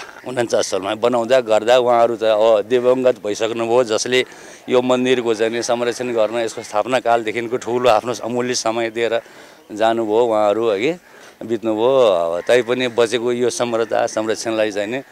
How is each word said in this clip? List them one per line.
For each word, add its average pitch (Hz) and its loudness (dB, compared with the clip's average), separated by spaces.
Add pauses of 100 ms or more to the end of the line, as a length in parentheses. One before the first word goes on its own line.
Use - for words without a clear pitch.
(280)
उन्चास 120 -2
सालमा 98 -2
बनाउँदा 117 2
गर्दा 110 4
उहाँहरू 120 4
त, 107 -6
अ, 110 4
दिवंगत 123 2 (100)
भइसक्नुभयो, 113 0
जसले 123 0 (440)
यो 123 4
मन्दिरको 127 0
चाहिँ 113 -2
नि 117 -4
संरक्षण 120 -4
गर्न 110 0
यसको 117 -6
स्थापना 107 -2
कालदेखिको 117 -2
ठुलो 123 0
आफ्नो 110 2 (100)
अमूल्य 123 -4
समय 117 -2
दिएर 113 -2 (500)
जानुभयो 110 0
उहाँहरू, 107 0
हगि 113 -2 (520)
बित्नुभयो। 113 0
अब 87 2
तैपनि 127 0
बचेको 117 0
यो 120 0
समरता 113 -2
संरक्षणलाई 110 -2
चाहिँ 101 -4
नि, 131 -6 (100)